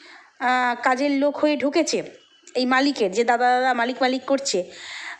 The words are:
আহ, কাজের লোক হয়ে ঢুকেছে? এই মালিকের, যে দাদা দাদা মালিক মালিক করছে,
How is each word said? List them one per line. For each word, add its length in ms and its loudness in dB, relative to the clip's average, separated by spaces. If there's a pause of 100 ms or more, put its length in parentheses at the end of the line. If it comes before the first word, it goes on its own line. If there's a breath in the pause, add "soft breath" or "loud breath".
(400 loud breath)
আহ, 420 0
কাজের 300 2
লোক 260 0
হয়ে 200 2
ঢুকেছে? 460 0 (520)
এই 100 0
মালিকের, 460 2
যে 120 0
দাদা 320 2
দাদা 180 2
মালিক 280 -2
মালিক 220 0
করছে, 400 0 (560 loud breath)